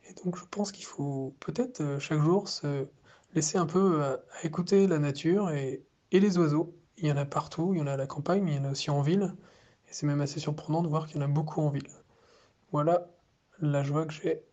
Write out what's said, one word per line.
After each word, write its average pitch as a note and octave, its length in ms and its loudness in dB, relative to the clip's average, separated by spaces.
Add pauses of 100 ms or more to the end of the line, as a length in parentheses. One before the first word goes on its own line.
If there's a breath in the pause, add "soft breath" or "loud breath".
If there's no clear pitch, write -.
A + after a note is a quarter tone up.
Et F#3+ 140 -20
donc, F3 140 -4
je - 120 -14
pense G3+ 220 -4
qu'il - 140 -16
faut C3+ 540 -6
peut-être, A#3+ 420 -6
euh, C#3+ 180 -2
chaque D3+ 200 -2
jour F3+ 300 2
se C#3 380 -4 (480 soft breath)
laisser D#3+ 240 0
un E3 80 0
peu F3 360 4
à, C#3 100 0 (260)
à - 40 -14
écouter F3+ 440 4
la E3 100 4
nature D#3+ 540 2
et, C#3 340 -4 (260)
et F#3 80 6
les G3 200 4
oiseaux. D#3+ 360 2 (220)
Il D#3+ 80 -4
y D3+ 60 4
en C#3 60 2
a C#3+ 80 0
partout, E3 500 -2
il E3 40 0
y - 40 0
en - 20 0
a C#3 60 -2
à C3+ 60 -2
la C3+ 100 -2
campagne, F3+ 360 0
mais D#3+ 100 0
il C#3+ 40 0
y - 20 -2
en C#3 60 -2
a C#3 60 -2
aussi - 180 -4
en C#3+ 140 2
ville. F3+ 320 2 (520 loud breath)
Et - 60 -20
c'est - 140 -2
même C#3+ 140 2
assez C#3+ 180 -4
surprenant D3+ 420 -2
de E3+ 60 0
voir D#3 180 -2
qu'il - 120 -10
y - 20 -4
en C#3 60 -2
a - 20 0
beaucoup D#3 340 0
en D3+ 80 2
ville. - 220 -6 (800 soft breath)
Voilà E3 360 2 (520)
la C#3+ 240 0
joie D3 240 0
que D#3 60 -10
j'ai - 400 -4